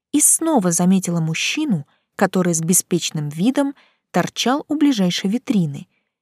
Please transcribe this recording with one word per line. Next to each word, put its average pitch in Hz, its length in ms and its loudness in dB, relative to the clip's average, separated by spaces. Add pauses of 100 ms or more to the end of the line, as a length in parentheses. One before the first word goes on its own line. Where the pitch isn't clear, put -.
(120)
и 294 100 2
снова 277 480 2
заметила 175 500 2
мужчину, 160 680 -2 (300)
который 180 380 2
с 160 80 -2
беспечным 160 640 -2
видом 254 460 -2 (360)
торчал 226 580 -2
у 294 80 -2
ближайшей 214 520 2
витрины, 180 600 -2 (340)